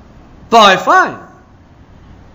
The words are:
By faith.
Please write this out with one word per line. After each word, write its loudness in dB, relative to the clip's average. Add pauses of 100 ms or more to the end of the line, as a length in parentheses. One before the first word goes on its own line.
(500)
By 2
faith. -2 (1160)